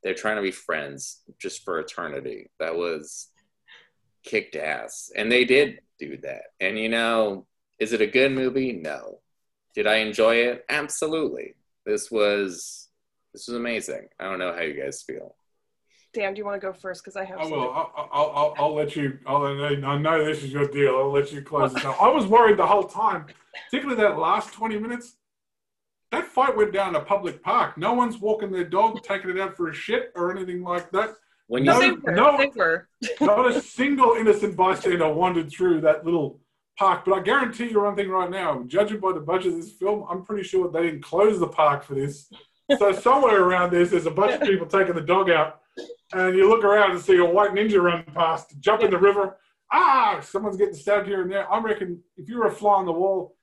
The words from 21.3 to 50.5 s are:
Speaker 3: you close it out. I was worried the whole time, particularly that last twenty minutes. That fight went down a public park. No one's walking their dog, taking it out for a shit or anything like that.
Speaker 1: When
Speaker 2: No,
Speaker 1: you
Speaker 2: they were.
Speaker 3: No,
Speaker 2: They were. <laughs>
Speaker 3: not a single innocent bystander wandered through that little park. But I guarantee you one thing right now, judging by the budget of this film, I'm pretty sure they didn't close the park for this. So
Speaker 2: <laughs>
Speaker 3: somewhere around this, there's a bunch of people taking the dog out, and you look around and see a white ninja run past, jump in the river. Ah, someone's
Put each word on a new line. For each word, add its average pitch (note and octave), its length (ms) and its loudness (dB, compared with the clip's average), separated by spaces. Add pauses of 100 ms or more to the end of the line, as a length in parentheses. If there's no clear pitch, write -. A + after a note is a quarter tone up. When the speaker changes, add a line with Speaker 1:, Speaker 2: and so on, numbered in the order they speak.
Speaker 3:
you C#3+ 120 -12
close C#3+ 320 -2
it - 100 -4
out. C#3 160 -4
I G#3 80 8
was C4 160 2
worried G#3+ 320 6
the F3+ 80 2
whole G3 200 2
time, F#3 420 -4 (380)
particularly C4 360 -4
that F#3 160 2
last F#3 340 -2
twenty G#3+ 280 -6
minutes. A#3+ 380 -10 (960)
That - 140 -4
fight B3+ 320 0
went G#3 160 2
down F#3+ 220 -2
a D3 60 0
public F#3+ 420 -4
park. F#3+ 340 0
No G3 160 -2
one's A#3+ 240 0
walking G#3 340 -2
their F3+ 120 -4
dog, F#3+ 400 0
taking F#3+ 260 -6
it F#3 100 -4
out F#3+ 160 -6
for E3+ 140 -4
a D3+ 40 -12
shit A#3 420 -4
or F3+ 200 -4
anything F3+ 280 -8
like F3 280 -6
that. A3 220 -2 (320)
Speaker 1:
When B2 180 -2
Speaker 2:
No, - 160 6
Speaker 1:
you F4+ 180 4
Speaker 2:
they - 40 -14
were. - 140 -2
Speaker 3:
No, C#4 220 6
Speaker 2:
They C#4 180 2
were. F3 340 -2 (140)
<laughs> - 180 -6
Speaker 3:
not B3 240 4 (100)
a A#3+ 60 0
single B3+ 540 2
innocent G#3 400 2
bystander F3+ 580 2
wandered E3+ 380 0
through F3 300 0
that D#3 240 2
little E3 360 -2 (380)
park. F3+ 260 2
But F#3+ 80 4
I F#3+ 80 0
guarantee A#3+ 480 0
you G#3 120 2
one G3+ 140 0
thing G3 140 -2
right F#3 220 -2
now, D#3+ 340 -4
judging G3+ 340 0
by F#3 140 0
the D#3+ 60 -4
budget F3+ 340 -2
of E3 60 -6
this - 140 -14
film, G3+ 360 -4
I'm F3+ 160 -6
pretty G#3 180 -6
sure F#3 280 -2
they D#3+ 180 -2
didn't D3 140 -10
close G3 360 2
the E3+ 80 0
park D3 360 0
for C#3+ 100 -12
this. C#3 400 -8 (460)
So G3+ 120 4
Speaker 2:
<laughs> - 20 0
Speaker 3:
somewhere A3+ 500 4
around F3+ 280 2
this, F3 200 4
there's E3 160 0
a D#3 40 -2
bunch G#3 300 0
of G3 60 0
people F#3 180 2
taking F#3 300 0
the D#3+ 60 -4
dog F3+ 280 2
out, D#3 320 2 (520)
and F#3 220 2
you F#3+ 140 8
look A3+ 140 6
around G3+ 280 6
and F3 80 -4
see F#3 180 6
a F3 80 6
white F#3+ 260 4
ninja G3+ 300 2
run E3+ 220 2 (120)
past, D#3+ 440 -2
jump G3+ 220 2
in G3+ 80 4
the F3+ 80 0
river. G3 400 2 (340)
Ah, C4 520 4
someone's G#3 340 -6